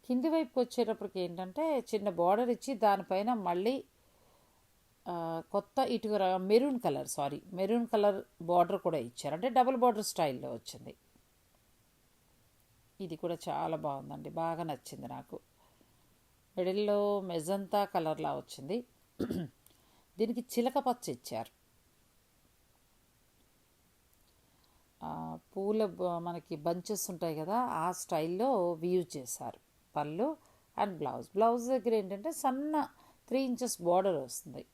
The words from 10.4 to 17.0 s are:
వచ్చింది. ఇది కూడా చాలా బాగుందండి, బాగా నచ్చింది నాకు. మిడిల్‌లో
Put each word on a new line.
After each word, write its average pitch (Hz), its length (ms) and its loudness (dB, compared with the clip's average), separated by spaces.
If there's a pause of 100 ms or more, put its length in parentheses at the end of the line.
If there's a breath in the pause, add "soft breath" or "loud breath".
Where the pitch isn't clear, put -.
వచ్చింది. - 420 -14 (2000)
ఇది 170 160 -6
కూడా 170 220 -2 (120)
చాలా 160 280 0
బాగుందండి, 143 520 -6
బాగా 165 340 -2
నచ్చింది 143 440 -8
నాకు. 131 320 -12 (1160 soft breath)
మిడిల్‌లో 202 640 2